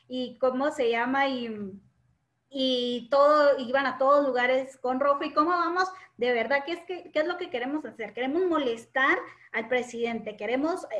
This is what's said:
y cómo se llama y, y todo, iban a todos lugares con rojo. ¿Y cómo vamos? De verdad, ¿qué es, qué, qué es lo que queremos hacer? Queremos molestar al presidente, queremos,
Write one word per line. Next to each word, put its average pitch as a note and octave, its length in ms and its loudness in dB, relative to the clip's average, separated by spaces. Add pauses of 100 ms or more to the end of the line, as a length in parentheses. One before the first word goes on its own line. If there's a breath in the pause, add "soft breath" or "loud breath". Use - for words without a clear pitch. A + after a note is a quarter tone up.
y B3+ 320 -8
cómo C4 320 0
se B3 180 0
llama B3+ 380 0
y, B3 220 -4 (1000)
y B3 640 -2
todo, C#4+ 480 6
iban C4+ 280 0
a B3 100 -4
todos C#4+ 300 4
lugares B3+ 500 0
con C4 220 -2
rojo. C#4+ 240 2
¿Y D4 100 -6
cómo D#4 160 2
vamos? F4 360 2 (320 loud breath)
De A#3+ 160 0
verdad, A#3+ 320 0
¿qué E4 80 -6
es, E4+ 140 -6
qué, F4+ 240 -12
qué D4+ 80 0
es D#4+ 80 0
lo F4+ 100 -4
que F4+ 120 -10
queremos C4+ 360 -6
hacer? A3 280 -12
Queremos C#4 320 -2
molestar C#4 720 0 (340 loud breath)
al A3+ 160 -6
presidente, A#3 680 -4
queremos, C4+ 500 -4 (120)